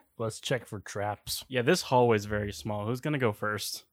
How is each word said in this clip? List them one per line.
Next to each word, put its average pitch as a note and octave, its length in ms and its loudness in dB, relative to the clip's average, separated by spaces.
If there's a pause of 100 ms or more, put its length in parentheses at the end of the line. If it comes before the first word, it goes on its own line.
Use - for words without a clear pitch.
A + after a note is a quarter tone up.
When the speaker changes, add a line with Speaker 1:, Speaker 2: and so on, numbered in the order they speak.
(160)
Speaker 1:
Let's A2+ 240 -4
check B2+ 260 -2
for G#2 140 -10
traps. - 680 -4
Speaker 2:
Yeah, B2+ 140 0
this D#3+ 200 4
hallway's A#2+ 420 4
very G#2 280 -2
small. G#2 340 -4
Who's B2 160 -2
gonna D3+ 160 -2
go A#2+ 140 2
first? - 600 -4